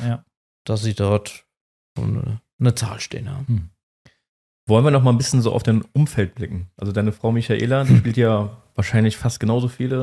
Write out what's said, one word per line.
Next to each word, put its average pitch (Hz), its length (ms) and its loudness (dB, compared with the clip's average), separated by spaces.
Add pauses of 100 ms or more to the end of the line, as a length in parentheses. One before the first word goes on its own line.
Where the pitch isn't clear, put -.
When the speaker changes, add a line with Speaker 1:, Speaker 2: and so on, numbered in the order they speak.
Speaker 1:
ja. 117 180 -6 (400)
Speaker 2:
dass 110 180 -4
sie 110 120 -2
dort 101 500 -2 (520)
so 110 80 -6
eine, 107 360 -4 (200)
eine 123 160 4
Zahl - 240 -8
stehen - 280 -10
haben. 139 200 -10
Speaker 1:
Hm. 92 200 -2 (960)
Speaker 3:
Wollen 113 180 4
wir 151 60 4
noch 135 120 4
mal 127 80 6
ein 117 80 4
bisschen 127 240 2
so 110 100 0
auf - 100 -2
dein 110 200 2 (100)
Umfeld 127 420 0
blicken? 90 340 -10 (100)
Also 101 120 -6
deine 104 220 0
Frau 113 180 -2
Michaela, 117 540 0
die 131 60 2
Speaker 2:
Hm. 123 80 8
Speaker 3:
spielt 113 180 0
ja 107 400 2 (180)
wahrscheinlich 110 420 0
fast 120 220 -4
genauso 120 300 0
viele, 127 340 -4